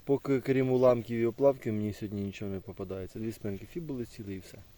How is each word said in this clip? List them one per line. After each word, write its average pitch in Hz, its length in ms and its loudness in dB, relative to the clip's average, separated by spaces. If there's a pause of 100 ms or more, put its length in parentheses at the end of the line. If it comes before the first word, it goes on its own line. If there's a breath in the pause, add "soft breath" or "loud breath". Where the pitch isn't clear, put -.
поки 139 360 2
крім 131 300 2
уламків 120 480 6
і 117 80 4
оплавків, 135 460 2
мені 104 200 0
сьогодні 101 300 -6
нічого 98 280 -6
не 95 100 -6
попадається. 95 580 -10
Дві 110 140 -4
спинки 101 340 -8
фібули 147 380 -8
цілі 101 320 -10
і - 20 -8
все. - 200 -16 (200)